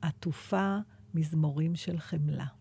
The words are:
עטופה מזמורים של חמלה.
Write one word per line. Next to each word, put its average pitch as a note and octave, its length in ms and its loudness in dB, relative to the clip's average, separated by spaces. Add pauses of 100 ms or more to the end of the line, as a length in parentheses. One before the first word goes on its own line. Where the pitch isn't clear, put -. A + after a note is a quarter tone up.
עטופה F#3+ 760 0 (360)
מזמורים D#3 640 2
של E3+ 240 -4
חמלה. D3 460 -2 (160)